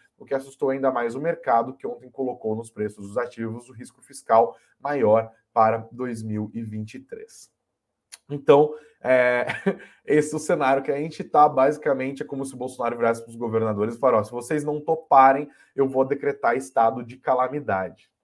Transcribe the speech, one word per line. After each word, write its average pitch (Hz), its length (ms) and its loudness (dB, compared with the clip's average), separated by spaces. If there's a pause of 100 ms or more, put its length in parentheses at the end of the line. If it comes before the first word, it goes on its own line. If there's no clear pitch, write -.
(160)
o - 80 -20
que 139 100 -6
assustou 135 360 -4
ainda 135 200 0
mais 120 240 -4
o 135 60 -8
mercado, 131 540 -2
que - 120 -14
ontem 123 220 -10
colocou 117 480 -6
nos 113 140 -12
preços 104 380 -8
dos 104 100 -6
ativos 117 500 -8
o - 40 -20
risco - 280 -20
fiscal - 560 2 (220)
maior 113 540 2 (200)
para 110 380 2
dois 120 320 -8
mil 107 320 -6
e 117 80 -8
vinte 107 320 -10
e - 60 -16
três. - 500 -18 (800)
Então, 147 440 4 (280)
é, 123 440 2 (300)
<laughs> - 280 -20
esse 151 280 2
é 156 40 -6
o 156 40 -4
cenário 139 420 0
que 143 100 -4
a 139 40 -2
gente 147 280 -8
tá, 151 240 6
basicamente, 135 760 0
é - 40 -8
como 135 180 -8
se 135 100 -12
o 123 40 -16
Bolsonaro 120 380 -6
virasse 117 260 0
pros 117 120 -20
governadores 110 640 -2
e - 20 -20
falasse, 120 320 2
"Ó, 120 100 -8
se 120 60 -14
vocês 151 160 -2
não 151 180 -4
toparem, 147 680 4 (260)
eu 135 140 2
vou 131 160 0
decretar 135 520 -2
estado 120 460 0
de 113 140 -16
calamidade", 123 920 -4 (120)